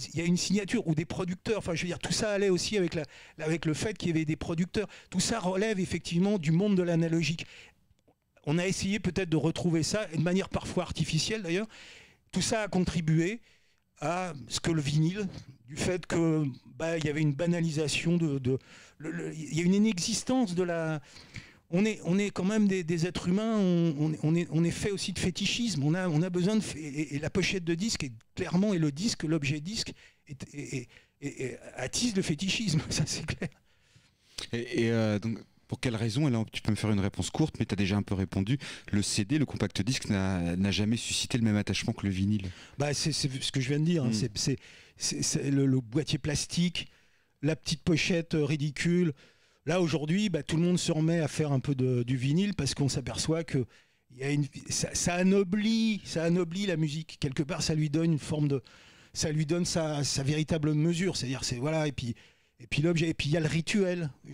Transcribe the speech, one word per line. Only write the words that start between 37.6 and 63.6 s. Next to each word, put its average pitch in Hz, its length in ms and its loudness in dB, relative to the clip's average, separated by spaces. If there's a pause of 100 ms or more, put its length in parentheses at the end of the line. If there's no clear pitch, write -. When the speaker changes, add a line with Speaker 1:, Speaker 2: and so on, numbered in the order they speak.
Speaker 2:
t'as 101 120 -2
déjà 98 180 2
un 101 60 2
peu - 120 -4
répondu, 98 440 0 (340)
le 104 100 2
C - 220 0
D, 117 140 0
le 139 80 2
compact - 360 -2
disque 120 280 -2
n'a, 95 480 0
n'a 98 140 2
jamais 104 260 2
suscité - 400 -2
le 113 80 2
même 107 100 4
attachement 104 380 0
que - 120 -4
le 98 60 2
vinyle. 95 380 0 (280)
Speaker 1:
Bah, 143 160 0
c'est, 147 200 -2
c'est 139 180 -2 (100)
ce - 120 -4
que 135 80 0
je 123 80 -2
viens 143 100 0
de 156 60 2
dire, 165 180 2
hein, 123 60 2
Speaker 2:
Hmm. 113 40 2
Speaker 1:
c'est, 110 240 -2
c'est, 131 200 0 (400)
c'est, 147 260 -4
c'est 143 260 -2
le, 139 160 4
le 131 140 4
boîtier 131 380 -2
plastique, - 720 -2 (520)
la 156 140 0
petite - 280 -6
pochette, 165 520 2
euh, 156 80 2
ridicule. 156 720 2 (520)
Là 170 140 2
aujourd'hui, 165 480 2
bah, 160 160 -2
tout 160 140 -2
le 165 60 4
monde 175 140 4
se - 140 0
remet 165 300 2
à 147 80 0
faire 151 240 0
un 127 80 2
peu 147 120 0
de, 127 300 2
du 127 140 0
vinyle 156 360 2
parce 139 200 -2
qu'on 143 160 2
s'aperçoit 147 560 -2
que 127 200 0 (440)
il 127 80 -20
y 127 60 -8
a 139 60 -2
une, 143 180 2 (200)
ça, - 260 -4
ça - 220 0
anoblit, 202 880 2
ça 165 220 -2
anoblit 175 400 0
la 185 100 0
musique. 156 460 -2
Quelque 143 220 0
part, 151 200 -4
ça 160 120 0
lui 156 140 0
donne 165 220 2
une 151 80 2
forme 147 300 0
de, 139 120 0 (520)
ça 165 180 -2
lui 156 140 0
donne 175 180 2
sa, 156 400 0
sa 131 180 -2
véritable 151 520 0
mesure. 165 420 2
C'est-à-dire, 127 300 -4
c'est, 127 100 -2
voilà, 151 320 0
et 143 60 -4
puis, 117 200 -6 (460)
et 120 80 -20
puis - 160 0
l'objet, 170 260 2
et 156 40 2
puis - 160 -2
il - 20 2
y 170 60 6
a - 20 2
le 156 80 4
rituel. 170 640 2 (220)